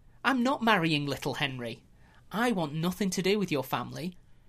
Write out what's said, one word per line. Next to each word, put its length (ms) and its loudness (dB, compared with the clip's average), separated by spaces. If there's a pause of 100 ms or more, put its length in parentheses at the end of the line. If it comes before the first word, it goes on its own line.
(240)
I'm 200 2
not 180 0
marrying 440 4
little 300 -4
Henry. 480 -4 (480)
I 200 0
want 220 -2
nothing 380 0
to 100 0
do 180 2
with 120 -2
your 120 0
family, 540 -6 (320)